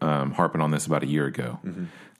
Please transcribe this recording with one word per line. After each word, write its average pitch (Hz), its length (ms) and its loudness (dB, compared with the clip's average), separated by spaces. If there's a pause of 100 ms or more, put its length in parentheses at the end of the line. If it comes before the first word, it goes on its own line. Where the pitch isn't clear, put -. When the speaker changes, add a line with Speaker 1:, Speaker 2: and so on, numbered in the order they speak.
Speaker 1:
um, 71 300 2
harping 82 300 2
on 78 100 4
this 73 140 0
about 80 180 2
a 67 40 0
year 73 180 2
ago. - 400 -4
Speaker 2:
Mm-hmm. 90 200 -6 (340)